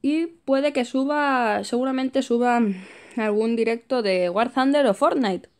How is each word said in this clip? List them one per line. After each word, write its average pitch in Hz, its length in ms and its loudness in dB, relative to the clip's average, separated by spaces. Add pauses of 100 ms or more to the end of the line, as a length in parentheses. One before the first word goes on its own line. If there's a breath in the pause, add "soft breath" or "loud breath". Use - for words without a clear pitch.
y 311 280 -2
puede 277 440 -2
que 254 140 -2
suba, 262 760 0
seguramente 262 580 -2
suba 240 400 2 (560 loud breath)
algún 220 380 0
directo 233 440 -2
de 185 300 0
War 220 200 0
Thunder 277 360 2
o 202 80 4
Fortnite 269 640 -2